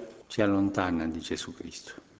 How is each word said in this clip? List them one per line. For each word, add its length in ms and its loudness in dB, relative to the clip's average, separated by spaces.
ci 160 2
allontana 640 4
di 120 -2
Gesù 320 -4
Cristo. 400 -12